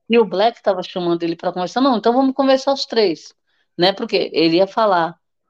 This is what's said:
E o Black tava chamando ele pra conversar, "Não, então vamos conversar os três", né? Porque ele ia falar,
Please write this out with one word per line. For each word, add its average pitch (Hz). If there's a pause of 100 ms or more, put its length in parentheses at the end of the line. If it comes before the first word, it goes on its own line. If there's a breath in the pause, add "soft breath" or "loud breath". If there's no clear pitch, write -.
E 233
o 226
Black 196
tava 185
chamando 170
ele 165
pra 180
conversar, 180
"Não, 262
então 226
vamos 262
conversar 269
os 269
três", 202 (440)
né? 185
Porque 190
ele 165
ia 190
falar, 185 (320)